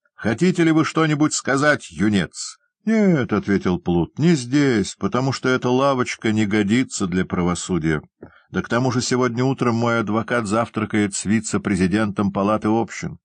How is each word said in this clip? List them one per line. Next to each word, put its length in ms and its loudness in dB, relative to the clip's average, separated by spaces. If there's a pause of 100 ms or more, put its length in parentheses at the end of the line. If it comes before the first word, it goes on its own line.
(140)
«Хотите 500 0
ли 80 4
вы 120 4
что-нибудь 480 0
сказать, 580 0
юнец?» 680 -2 (260)
«Нет, — 480 2
ответил 460 0
Плут, — 400 -2
не 160 4
здесь, 600 0
потому 360 -2
что 160 -4
эта 220 2
лавочка 640 0
не 140 2
годится 600 0
для 180 0
правосудия. 800 -2 (480)
Да 100 -4
к 80 -6
тому 220 0
же 100 -2
сегодня 440 0
утром 320 0
мой 240 0
адвокат 480 -2
завтракает 680 -2
с 100 -8
вице-президентом 1080 0
Палаты 360 0
общин. 560 -2